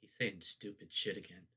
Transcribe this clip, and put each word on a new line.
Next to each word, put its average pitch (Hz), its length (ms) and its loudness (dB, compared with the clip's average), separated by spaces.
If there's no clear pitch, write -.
He's - 180 -20
saying 95 220 4
stupid - 520 -6
shit - 240 2
again. 87 300 -10